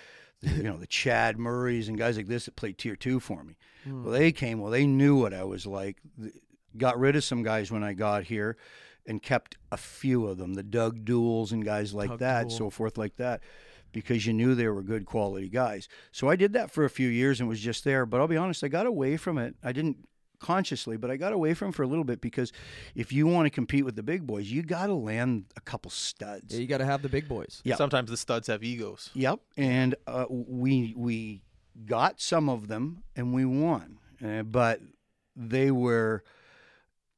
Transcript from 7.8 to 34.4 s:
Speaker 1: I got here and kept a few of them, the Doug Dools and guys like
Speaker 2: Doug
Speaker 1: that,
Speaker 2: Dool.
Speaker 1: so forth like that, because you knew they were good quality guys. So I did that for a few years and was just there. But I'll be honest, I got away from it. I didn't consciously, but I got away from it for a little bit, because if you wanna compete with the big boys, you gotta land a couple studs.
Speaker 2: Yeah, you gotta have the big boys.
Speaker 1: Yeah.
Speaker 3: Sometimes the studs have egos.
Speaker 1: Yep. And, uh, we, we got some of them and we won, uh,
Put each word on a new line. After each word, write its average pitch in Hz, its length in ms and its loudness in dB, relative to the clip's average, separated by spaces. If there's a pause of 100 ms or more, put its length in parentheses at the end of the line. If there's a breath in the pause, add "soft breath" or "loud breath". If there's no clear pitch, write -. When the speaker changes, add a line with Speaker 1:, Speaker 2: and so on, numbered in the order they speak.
Speaker 1:
I 104 100 -2
got 104 320 0
here 110 300 -2 (520 loud breath)
and 107 160 -6
kept - 340 -2 (140)
a 101 60 -4
few 127 500 0
of 95 100 -4
them, 92 160 -6
the 98 100 -6
Doug 113 420 -2
Dools 113 460 2
and 113 140 -2
guys 104 280 -2
like 104 180 -2
Speaker 2:
Doug 117 80 -8
Speaker 1:
that, 123 300 0
Speaker 2:
Dool. 113 80 -6
Speaker 1:
so 110 120 -2
forth 110 300 -4
like 107 160 -4
that, 123 260 -4 (520 loud breath)
because 113 340 0
you 117 60 2
knew 120 200 6
they 120 140 2
were 98 160 -2
good 104 240 -4
quality 98 420 -2
guys. 107 380 -2 (240 loud breath)
So - 180 0
I 170 60 6
did 202 180 4
that 220 160 0
for 156 160 2
a 131 40 2
few 131 180 0
years 123 320 2
and 120 100 0
was 110 120 -4
just 113 220 -4
there. 135 220 2
But 117 160 0
I'll 156 60 4
be 165 100 0
honest, 175 260 -2
I 151 40 -2
got 165 180 0
away 156 320 2
from 160 220 -2
it. 120 240 -4
I 127 80 -4
didn't 147 340 -2 (340)
consciously, 165 580 -2
but 120 120 -4
I 135 80 -2
got 185 160 -2
away 165 220 2
from 196 140 -4
it 180 60 -6
for 156 60 -2
a 131 60 2
little 156 160 0
bit, 123 180 -2
because 120 300 -2 (420 loud breath)
if - 180 -6
you 143 140 4
wanna 165 240 4
compete 139 360 0
with 123 100 -4
the 110 80 -6
big 156 240 -4
boys, 101 240 -4
you 139 100 -2
gotta 180 320 -2
land 117 520 0 (100)
a - 60 -14
couple - 280 -10
studs. - 640 -8
Speaker 2:
Yeah, 113 60 -4
you 127 80 -2
gotta 131 180 0
have 139 160 0
the 143 80 -4
big 143 180 -2
boys. 117 360 -8
Speaker 1:
Yeah. 123 120 0
Speaker 3:
Sometimes 127 360 2
the 117 60 -4
studs 117 300 -2
have 107 160 -2
egos. 113 520 -6
Speaker 1:
Yep. 139 240 2 (160)
And, 131 400 4 (100)
uh, 127 240 -2
we, 127 640 0
we 113 460 -4 (460)
got 123 340 2
some 156 280 2
of 110 180 -2
them 127 340 -6 (140)
and 123 180 -2
we 131 120 2
won, 131 520 0 (260)
uh, 110 200 -4